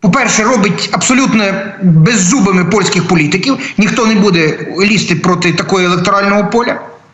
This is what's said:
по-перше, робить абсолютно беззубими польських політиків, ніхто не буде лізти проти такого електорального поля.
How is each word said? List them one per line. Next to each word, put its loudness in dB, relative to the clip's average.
по-перше, 0
робить 0
абсолютно 0
беззубими 2
польських 0
політиків, 0
ніхто 0
не 2
буде 2
лізти 0
проти 0
такого -2
електорального 0
поля. -2